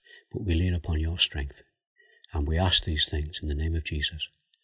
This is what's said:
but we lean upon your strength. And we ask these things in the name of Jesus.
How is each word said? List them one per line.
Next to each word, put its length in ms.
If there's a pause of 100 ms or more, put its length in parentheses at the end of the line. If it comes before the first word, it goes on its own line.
(320)
but 120
we 100
lean 220
upon 240
your 180
strength. 460 (720)
And 140
we 120
ask 240
these 240
things 340
in 60
the 80
name 200
of 80
Jesus. 460 (340)